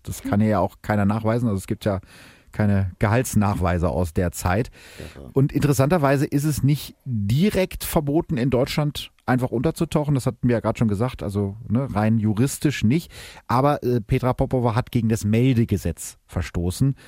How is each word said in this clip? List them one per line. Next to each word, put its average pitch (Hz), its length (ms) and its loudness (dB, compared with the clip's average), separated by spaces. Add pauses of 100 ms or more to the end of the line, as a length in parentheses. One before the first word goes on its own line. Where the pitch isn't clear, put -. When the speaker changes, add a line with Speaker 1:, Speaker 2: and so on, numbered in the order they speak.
Speaker 1:
das - 200 -12
kann 165 180 0
ihr 110 60 2
ja 104 120 2
auch 92 220 -2
keiner 104 240 0
nachweisen. 110 420 0
Also 98 120 0
es - 80 -14
gibt - 180 -6
ja 98 140 0 (560)
keine 98 440 2
Gehaltsnachweise 95 920 0
aus 82 240 -2
der 87 180 0
Zeit. 92 400 -2 (260)
Speaker 2:
Irre. 71 360 -16
Speaker 1:
Und 135 180 2
interessanterweise 139 760 2
ist 143 200 0
es 151 180 -2
nicht 143 320 0 (100)
direkt 139 800 0
verboten, 151 540 0
in 127 120 2
Deutschland 139 640 -2 (160)
einfach 123 220 2
unterzutauchen. 151 640 0
Das 135 140 0
hatten 127 200 -2
wir 120 60 4
ja 110 60 2
gerade 110 180 -2
schon 117 100 2
gesagt. 104 360 -2
Also, 101 340 -4 (100)
ne, 127 260 0
rein 110 260 2
juristisch 110 640 0
nicht. 131 280 2 (360)
Aber, 135 360 2
äh, 123 160 2
Petra 127 340 0
Popova 120 420 0
hat - 160 -2
gegen 117 180 0
das 107 160 0
Meldegesetz 113 920 0 (100)
verstoßen. 92 680 -2 (120)